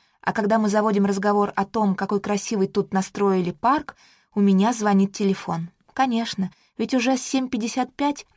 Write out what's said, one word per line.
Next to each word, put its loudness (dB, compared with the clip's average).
а -4
когда 0
мы 0
заводим 2
разговор 0
о -2
том, 0
какой -2
красивый -2
тут -4
настроили 0
парк, -2
у -2
меня 4
звонит 2
телефон. -4
Конечно, -2
ведь -4
уже 2
семь -4
пятьдесят -4
пять, -4